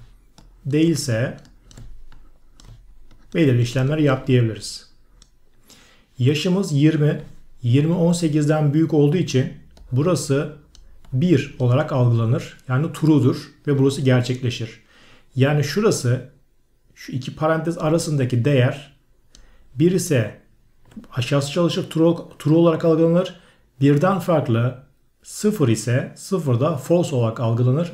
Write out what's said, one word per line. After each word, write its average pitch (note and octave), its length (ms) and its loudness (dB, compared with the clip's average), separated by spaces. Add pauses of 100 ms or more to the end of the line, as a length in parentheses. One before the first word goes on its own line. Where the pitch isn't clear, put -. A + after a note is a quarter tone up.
(640)
Değilse C#3+ 720 0 (2000)
belirli C3 260 2
işlemleri C3+ 420 -2
yap C3 240 0
diyebiliriz. A#2 640 -2 (1300)
Yaşımız D#3+ 540 0
yirmi. D3+ 500 2 (400)
Yirmi C#3+ 320 2
on F3 200 2
sekizden D3+ 600 0
büyük D#3+ 200 2
olduğu D3 240 4
için C3 360 -2 (380)
burası D3 640 -2 (560)
bir D3 460 2
olarak B2+ 320 2
algılanır. A#2+ 640 0 (100)
Yani C#3 260 -2
true'dur D3+ 580 2 (160)
ve C#3 120 2
burası C3+ 220 2
gerçekleşir. B2+ 840 -2 (520)
Yani C#3 280 2
şurası, F3 640 -2 (680)
şu - 160 -18
iki - 240 -8
parantez D#3+ 420 -4
arasındaki D3 680 -2
değer C#3 500 0 (800)
bir E3 160 2
ise C3+ 480 -2 (760)
aşağısı C#3 360 -2
çalışır, E3+ 380 -2
true, E3 260 2 (240)
true D3 160 2
olarak E3+ 300 2
algılanır. E3 540 2 (420)
Birden D3 380 4
farklı B2 640 -2 (400)
sıfır G#3 440 -2
ise A#2 480 -2
sıfır C#3+ 440 -2
da D3+ 180 -2
false E3+ 380 0
olarak A2+ 240 -2
algılanır B2+ 540 0